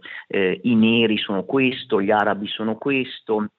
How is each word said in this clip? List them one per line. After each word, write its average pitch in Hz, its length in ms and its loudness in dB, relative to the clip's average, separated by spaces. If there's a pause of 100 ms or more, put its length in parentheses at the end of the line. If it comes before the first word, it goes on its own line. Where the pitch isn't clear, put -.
(280)
eh, 92 360 0
i 123 120 4
neri 113 420 4
sono 98 260 -4
questo, 127 580 0
gli 98 100 0
arabi 104 360 2
sono 110 280 -6
questo. 120 720 -4 (100)